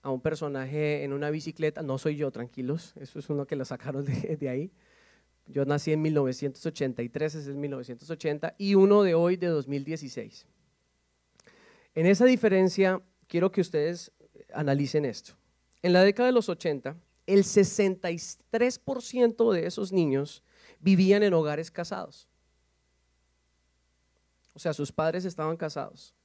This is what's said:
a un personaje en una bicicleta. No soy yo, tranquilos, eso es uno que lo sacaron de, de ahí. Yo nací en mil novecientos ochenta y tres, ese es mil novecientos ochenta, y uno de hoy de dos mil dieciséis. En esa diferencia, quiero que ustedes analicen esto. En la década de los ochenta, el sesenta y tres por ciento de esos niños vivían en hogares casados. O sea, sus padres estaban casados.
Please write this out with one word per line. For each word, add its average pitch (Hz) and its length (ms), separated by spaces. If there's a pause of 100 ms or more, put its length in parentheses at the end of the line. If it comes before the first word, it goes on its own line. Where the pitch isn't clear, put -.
a 139 100
un 131 80
personaje 147 840
en 139 80
una 147 160
bicicleta. 156 540
No 135 140
soy 151 200
yo, 139 140
tranquilos, 127 680
eso 143 200
es 147 120
uno 143 180
que 156 80
lo 135 80
sacaron 139 400
de, 135 320
de 139 140
ahí. 139 220 (760)
Yo 139 180
nací 147 260
en 156 100
mil 156 120
novecientos 139 540
ochenta 135 340
y 120 80
tres, 151 240
ese 147 160
es 139 80
mil 143 140
novecientos 127 380
ochenta, 151 500
y 202 160
uno 202 260
de 180 140
hoy 175 200
de 175 120
dos 147 200
mil 139 160
dieciséis. 139 600 (1500)
En 165 120
esa 196 200
diferencia, 190 760 (260)
quiero 180 240
que 196 80
ustedes 170 540 (400)
analicen 143 500
esto. - 300 (480)
En 180 120
la 185 100
década 208 240
de 254 60
los 233 140
ochenta, 151 480 (300)
el 196 180
sesenta 190 680
y 170 60 (320)
tres 247 280
por 262 240
ciento 233 500
de 165 140
esos 185 260
niños 151 520 (360)
vivían 190 440
en 196 100
hogares 156 380
casados. - 580 (2250)
O 156 60
sea, 160 140
sus 143 180
padres 160 340
estaban 165 320
casados. - 560 (120)